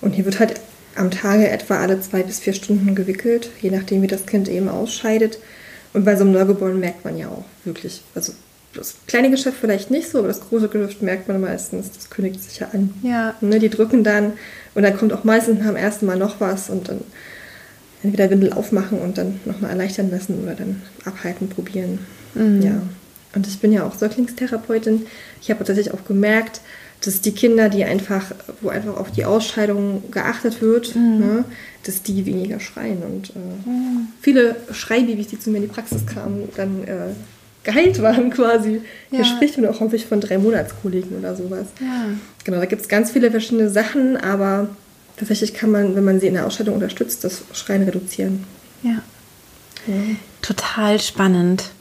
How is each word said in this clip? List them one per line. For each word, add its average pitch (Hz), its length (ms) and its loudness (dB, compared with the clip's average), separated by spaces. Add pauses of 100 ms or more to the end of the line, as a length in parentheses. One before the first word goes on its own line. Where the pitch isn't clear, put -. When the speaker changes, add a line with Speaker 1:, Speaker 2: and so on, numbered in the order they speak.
Speaker 1:
Und 202 120 0
hier 190 120 0
wird - 140 -4
halt 226 160 2 (400)
am 185 160 0
Tage 202 380 4
etwa 208 300 -2
alle 190 220 2
zwei 190 220 -2
bis 190 160 -6
vier 196 140 -2
Stunden 196 420 2
gewickelt, 196 540 0 (120)
je 190 100 0
nachdem, 190 300 0
wie 190 60 2
das 190 180 -2
Kind 196 220 0
eben 185 220 -2
ausscheidet. 220 720 0 (540)
Und 208 120 2
bei 208 100 6
so 196 80 4
einem 196 100 8
Neugeborenen 190 460 4
merkt 175 260 -4
man 165 120 -6
ja 160 120 -8
auch - 140 -12 (220)
wirklich, - 360 -10 (140)
also - 180 -6 (420)
das - 200 -12 (100)
kleine 247 240 4
Geschäft 262 320 0
vielleicht 202 300 0
nicht 320 180 -2
so, 277 100 0
aber 202 80 2
das - 140 -4
große 220 260 0
Geschäft 202 360 -4
merkt 185 240 -4
man 190 120 -2
meistens, 185 520 -6
das - 180 -18
kündigt 190 340 -4
sich - 160 -16
ja - 140 -8
an. 196 180 0 (120)
Speaker 2:
Ja. 233 380 -2
Speaker 1:
Ne, 214 180 4
die 220 100 4
drücken 220 340 4
dann 208 300 2 (400)
und 202 80 2
dann 196 160 6
kommt 214 160 4
auch 214 100 -6
meistens 226 360 4
nach 214 80 0
dem 202 80 0
ersten 208 320 -2
Mal 185 100 0
noch 196 240 -2
was 190 300 -2
und 185 180 -4
dann - 120 -6 (1000)
entweder 202 300 2
Windel 196 220 6
aufmachen 202 460 0
und 180 200 -4
dann 190 260 -4
nochmal 190 260 -4
erleichtern 190 380 -2
lassen 180 340 -4
oder 180 120 -6
dann 190 260 -6 (240)
abhalten, 190 440 -8
probieren. 185 500 -6 (340)
Speaker 2:
Mhm. 208 300 4
Speaker 1:
Ja. 202 180 2 (540)
Und 196 120 -2
ich - 120 -10
bin 214 120 6
ja 196 140 4
auch - 120 -8
Säuglingstherapeutin. 226 1080 -2 (360)
Ich - 80 -20
habe 214 140 -2
tatsächlich 202 300 0
auch - 120 -10
gemerkt, 214 560 0 (440)
dass 196 160 -2
die 214 120 0
Kinder, 226 360 6
die 202 140 2
einfach, 190 480 -2 (300)
wo 214 80 -2
einfach 208 280 -6
auf 190 140 -8
die - 140 -2
Ausscheidung 202 840 0
geachtet 233 500 -2
wird, 233 340 2
Speaker 2:
Mhm. 233 240 4
Speaker 1:
ne, 214 260 2 (400)
dass 190 160 -6
die 196 240 -2
weniger 196 340 -4
schreien. 190 440 -8
Und, 190 280 -10
äh, 190 380 -10
Speaker 2:
Mhm. 247 380 -2 (140)
Speaker 1:
viele 247 340 4 (160)
Schreibabys, 226 560 0
die 214 120 -12
zu - 100 -6
mir 214 80 0
in 202 60 -2
die 208 60 -6
Praxis - 360 -6
kamen, 202 500 -8
dann, 190 300 -4
äh, 185 260 -8 (540)
geheilt 311 360 4
waren 240 280 4
quasi. 226 520 2 (280)
Speaker 2:
Ja. 262 80 -2
Speaker 1:
Hier 226 80 4
spricht 277 320 2
man 226 120 2
auch 220 100 -2
häufig 220 260 0
von 208 160 2
drei 202 160 0
Monatskoliken 185 800 0
oder 185 180 -6
sowas. 190 300 -6 (140)
Speaker 2:
Ja. 254 260 -4 (380)
Speaker 1:
Genau, 185 160 -2
da 180 60 0
gibt's 208 240 -4
ganz 226 220 2
viele 240 200 4
verschiedene 220 380 2
Sachen, 254 480 2
aber 196 500 0 (500)
tatsächlich 214 360 -2
kann 220 180 2
man, 202 240 4
wenn 196 80 2
man 190 160 6
sie 185 80 2
in 180 80 2
der 175 100 0
Ausscheidung 208 300 -2
unterstützt, - 480 -4
das 180 180 -6 (120)
Schreien 196 300 0
reduzieren. 190 600 -2 (400)
Speaker 2:
Ja. 226 180 0 (840)
Speaker 1:
Ja. 208 60 -2 (480)
Speaker 2:
Total 208 600 0
spannend. 185 600 4 (180)